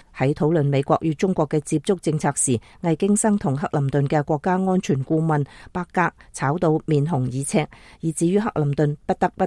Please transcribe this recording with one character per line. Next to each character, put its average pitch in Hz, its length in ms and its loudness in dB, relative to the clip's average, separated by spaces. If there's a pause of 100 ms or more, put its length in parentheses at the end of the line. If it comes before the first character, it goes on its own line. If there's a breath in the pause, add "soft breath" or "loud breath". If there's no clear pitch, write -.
(140 soft breath)
喺 135 200 0
討 151 200 2
論 156 140 2
美 139 140 2
國 151 180 2
與 160 140 -2
中 190 180 0
國 160 160 0
嘅 156 120 0
接 156 180 -2
觸 185 220 -2
政 156 180 -2
策 147 180 -2
時， 120 240 0 (220 soft breath)
魏 170 140 2
京 202 200 2
生 208 220 2
同 143 180 -2
克 151 160 -4
林 143 160 0
頓 143 180 0
嘅 147 160 2
國 151 200 0
家 190 100 0
安 185 300 2
全 135 240 0
顧 160 180 0
問 151 220 0 (260 loud breath)
伯 180 180 -6
格 170 220 0 (220 soft breath)
吵 139 240 -2
到 160 260 2
面 143 220 2
紅 151 160 -2
耳 127 220 -4
赤， 151 220 0 (340 loud breath)
以 160 120 -4
至 165 140 0
於 185 120 2
克 214 180 -4
林 147 180 0
頓 151 200 2 (120)
不 190 80 0
得 180 220 0
不 185 100 0